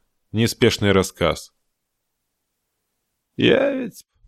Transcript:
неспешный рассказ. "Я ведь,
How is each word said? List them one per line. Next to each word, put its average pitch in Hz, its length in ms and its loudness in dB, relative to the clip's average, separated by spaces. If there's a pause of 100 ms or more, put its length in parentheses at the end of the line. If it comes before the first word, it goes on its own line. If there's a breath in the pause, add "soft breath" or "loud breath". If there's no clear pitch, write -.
(300)
неспешный 107 640 0
рассказ. 90 600 -2 (1800)
"Я 277 360 0
ведь, 262 340 -12 (220)